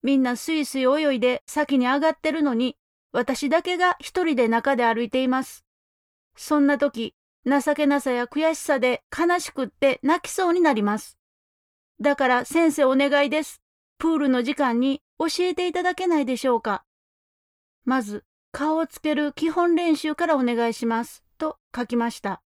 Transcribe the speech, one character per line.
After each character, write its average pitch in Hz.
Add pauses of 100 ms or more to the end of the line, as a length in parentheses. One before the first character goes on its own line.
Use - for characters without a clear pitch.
み 269
ん 262
な 247
ス -
イ 311
ス 269
イ 262
泳 277
い 233
で 247
先 285
に 247
上 269
が 320
っ 311
て 311
る 311
の 277
に、 247 (380)
私 254
だ 330
け 359
が 359
一 -
人 330
で 233
中 233
で 240
歩 226
い 233
て 262
い 262
ま 262
す。 - (680)
そ -
ん 277
な 285
時、 233 (320)
情 285
け 294
な 285
さ 262
や 240
悔 311
し -
さ 277
で 247 (120)
悲 349
し -
く 262
っ -
て -
泣 330
き -
そ 370
う 339
に 359
な 302
り 214
ま 208
す。 - (840)
だ 285
か 269
ら 247
先 330
生 285
お 262
願 285
い 285
で 302
す。 - (380)
プ 320
ー 320
ル 285
の 254
時 247
間 240
に 269 (180)
教 330 (140)
え 359
て 359
い 349
た 359
だ 359
け 370
な 330
い 277
で 247
し 262
ょ 247
う 220
か。 202 (1000)
ま 254
ず、 208 (260)
顔 311
を 320
つ -
け 302
る 294
基 320
本 349
練 339
習 302
か 349
ら 320
お 262
願 233
い 226
し 226
ま 226
す」 - (140)
と 311 (160)
書 247
き 240
ま 233
し -
た。 196